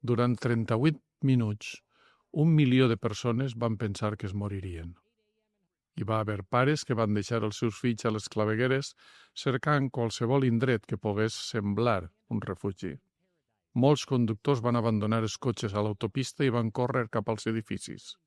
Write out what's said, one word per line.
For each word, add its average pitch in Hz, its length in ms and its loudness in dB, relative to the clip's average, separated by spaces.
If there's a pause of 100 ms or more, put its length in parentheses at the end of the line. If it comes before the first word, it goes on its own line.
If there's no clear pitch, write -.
Durant 120 400 2
trenta-vuit 120 560 2 (240)
minuts, 117 560 0 (560)
un 160 220 4
milió 131 340 6
de 113 80 2
persones 120 580 -2
van 113 220 -2
pensar 107 400 -4
que 107 100 -8
es 92 80 -6
moririen. 92 600 -8 (1040)
Hi 104 100 -4
va 110 140 2
haver 101 260 -4
pares 131 380 2
que 120 100 0
van 107 160 2
deixar 104 320 0
els 107 160 -4
seus 113 160 -2
fills 120 300 -2
a 113 80 2
les 107 180 -6
clavegueres 117 600 0 (420)
cercant 139 540 0
qualsevol 120 560 0
indret 117 400 2
que 127 100 -4
pogués 110 380 0
semblar 101 760 -2 (220)
un 110 100 -2
refugi. 95 540 -6 (800)
Molts 135 320 4
conductors 120 580 0
van 120 140 2
abandonar 110 480 2
els 104 100 -6
cotxes 110 380 -4
a 104 80 0
l'autopista 110 640 -2
i 120 80 2
van 113 160 0
córrer 123 400 -2
cap 110 180 -2
als 110 180 -4
edificis. 110 680 -6 (120)